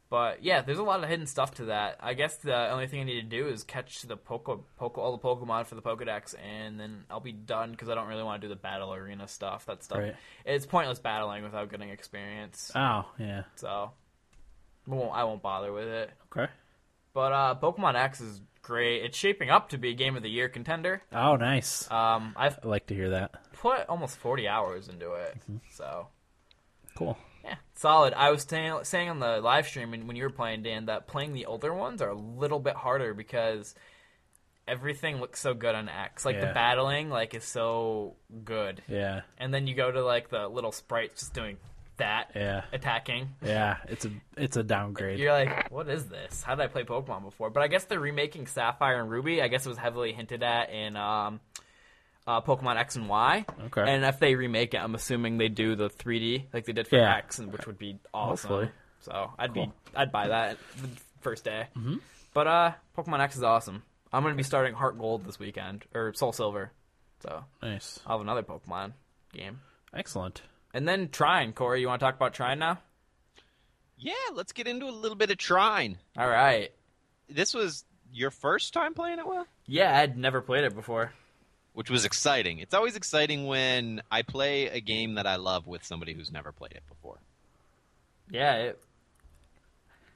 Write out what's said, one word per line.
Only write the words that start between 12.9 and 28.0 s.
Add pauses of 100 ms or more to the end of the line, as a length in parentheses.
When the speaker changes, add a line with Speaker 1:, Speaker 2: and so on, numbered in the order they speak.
Speaker 2:
yeah. (120)
Speaker 1:
So, (1000)
I
won't,
I
won't
bother
with
it. (200)
Speaker 2:
Okay. (640)
Speaker 1:
But,
uh,
Pokemon
X
is (220)
great.
It's
shaping
up
to
be
a
Game
of
the
Year
contender. (100)
Speaker 2:
Oh,
nice.
Speaker 1:
Um,
I've
Speaker 2:
I
like
to
hear
that. (200)
Speaker 1:
put
almost
forty
hours
into
it,
Speaker 2:
Mm-hmm. (140)
Speaker 1:
so. (880)
Speaker 2:
Cool. (260)
Speaker 1:
Yeah, (200)
solid.